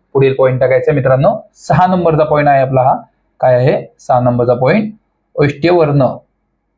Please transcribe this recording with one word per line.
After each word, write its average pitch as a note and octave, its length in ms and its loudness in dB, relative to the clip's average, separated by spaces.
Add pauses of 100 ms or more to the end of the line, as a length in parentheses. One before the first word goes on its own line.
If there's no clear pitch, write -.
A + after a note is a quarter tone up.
(120)
पुढील C3+ 220 0
पॉइंट C3 260 0
टाकायचा C3 320 0
मित्रांनो, C3+ 640 0
सहा F3 320 0
नंबरचा E3 380 0
पॉइंट D3 240 0
आहे C3+ 140 2
आपला C3 200 0
हा. C3+ 140 0 (440)
काय B2+ 140 2
आहे? C3+ 320 0 (120)
सहा C3 220 -2
नंबरचा B2 340 0
पॉइंट, E3+ 380 -2 (440)
औष्ठ्य C#3+ 340 -2
वर्ण. D3 360 2 (720)